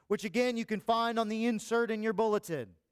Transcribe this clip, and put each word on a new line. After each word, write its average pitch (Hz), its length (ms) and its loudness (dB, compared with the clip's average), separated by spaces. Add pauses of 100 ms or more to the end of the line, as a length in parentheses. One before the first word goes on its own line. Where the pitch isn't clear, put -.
which 208 180 0
again 233 320 0
you 226 80 -2
can 208 160 -4
find 226 360 2
on 220 120 0
the 220 160 -2
insert 233 440 0
in 214 140 -4
your 220 100 0
bulletin. 185 540 0 (240)